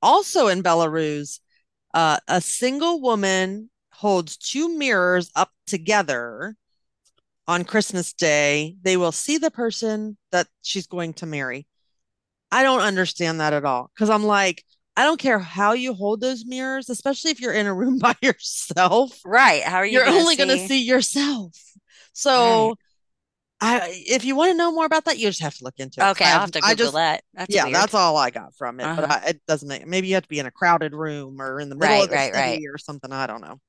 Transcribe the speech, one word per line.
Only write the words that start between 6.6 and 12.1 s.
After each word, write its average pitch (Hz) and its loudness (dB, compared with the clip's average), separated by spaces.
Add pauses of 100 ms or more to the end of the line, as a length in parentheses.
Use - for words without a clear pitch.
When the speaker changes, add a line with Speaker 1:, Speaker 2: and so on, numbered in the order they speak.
Speaker 1:
on 175 0
Christmas 190 -2
Day. 151 0
They 185 2
will 175 0
see 302 -2
the 311 0
person 214 -6 (140)
that 180 0 (140)
she's - -8
going 170 -8
to 170 -14
marry. 139 -8 (840)